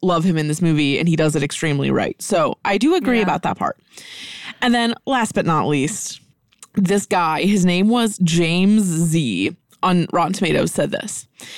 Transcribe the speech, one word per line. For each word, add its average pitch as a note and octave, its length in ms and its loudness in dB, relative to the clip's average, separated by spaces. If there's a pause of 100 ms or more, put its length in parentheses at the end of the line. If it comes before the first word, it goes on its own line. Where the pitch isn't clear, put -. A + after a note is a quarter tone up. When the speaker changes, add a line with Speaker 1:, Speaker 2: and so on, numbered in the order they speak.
Speaker 1:
love E3 220 2
him F3+ 120 2
in D3+ 120 0
this D#3 120 -4
movie D3+ 380 2
and E3+ 100 0
he D#3+ 80 2
does D#3 180 2
it D3 80 0
extremely C#3+ 480 -2
right. A#2+ 300 -2
So E3 440 0
I G3+ 120 0
do C#4+ 180 2
agree B3 240 0
Speaker 2:
Yeah. A3 40 2
Speaker 1:
about F3 220 0
that - 120 -4
part. - 220 -6 (840)
And A#3+ 140 2
then A#3 180 0 (140)
last B3 280 0
but F#3 120 0
not D3+ 200 2
least, D3 540 -2 (540)
this G3 320 2
guy, E3 380 0
his G3 200 2
name F3+ 240 2
was A3+ 340 0
James F3 600 2
Z D#3+ 760 0 (260)
on F3+ 300 2
Rotten F3 220 0
Tomatoes, D#3+ 380 0
said - 180 -2
this, - 360 -8 (320)